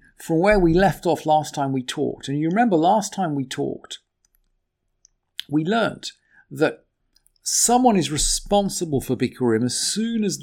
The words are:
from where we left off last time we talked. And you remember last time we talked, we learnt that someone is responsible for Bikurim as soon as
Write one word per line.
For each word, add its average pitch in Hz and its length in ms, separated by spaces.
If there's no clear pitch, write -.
from 160 220
where 208 180
we 170 160
left 185 320
off 160 180
last 151 300
time 139 180
we 131 100
talked. 127 460
And 139 100
you 156 100
remember 202 280
last 196 380
time 175 200
we 135 100
talked, - 560
we 151 160
learnt 214 480
that - 340
someone 240 540
is 143 140
responsible 165 920
for 123 160
Bikurim 120 480
as 120 140
soon 226 460
as 156 180